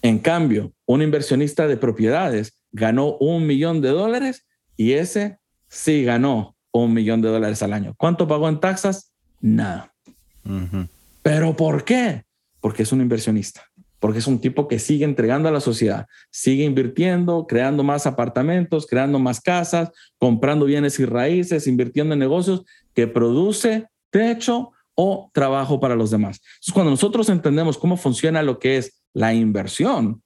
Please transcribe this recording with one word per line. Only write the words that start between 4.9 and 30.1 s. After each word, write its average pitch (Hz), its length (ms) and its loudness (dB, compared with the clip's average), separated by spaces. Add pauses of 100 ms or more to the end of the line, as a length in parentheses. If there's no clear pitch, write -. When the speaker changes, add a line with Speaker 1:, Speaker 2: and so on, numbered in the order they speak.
Speaker 1:
ese 170 440 -2 (320)
sí 151 340 0
ganó 120 520 0 (160)
un 117 220 2
millón 113 280 2
de 110 80 2
dólares 110 340 -2
al 98 80 -2
año. 104 240 -6
¿Cuánto 170 320 0
pagó 156 220 0
en 151 100 -2
taxas? 190 540 -4 (260)
Nada. 110 540 -2 (500)
Speaker 2:
Ujú. 92 440 -6 (340)
Speaker 1:
¿Pero 156 340 0
por 156 300 -2
qué? 240 400 0 (340)
Porque 110 240 -2
es 117 80 -2
un 135 80 2
inversionista. 110 640 -2 (380)
Porque 107 180 0
es 113 80 -4
un 131 120 2
tipo 135 280 -2
que 117 120 -2
sigue 151 260 0
entregando 135 420 0
a 156 60 2
la 143 80 0
sociedad, 110 460 -2 (220)
sigue 135 360 0
invirtiendo, 165 840 0
creando 135 360 0
más 143 220 0
apartamentos, 147 800 0
creando 135 320 0
más 127 220 0
casas, 170 520 -2 (260)
comprando 127 480 2
bienes 143 340 0
y 131 60 2
raíces, 151 600 0
invirtiendo 127 440 0
en 147 80 0
negocios 180 460 0 (280)
que 117 140 2
produce 185 800 0 (220)
techo 233 640 0 (240)
o 190 380 -2
trabajo 135 460 0
para 127 160 0
los 113 160 0
demás. 104 320 -2
Entonces, - 300 -12
cuando 175 180 4
nosotros 214 380 2
entendemos 160 480 2
cómo 175 180 0
funciona 160 480 0
lo 127 160 -2
que 131 160 0
es - 240 -6 (140)
la 113 200 0
inversión 113 920 0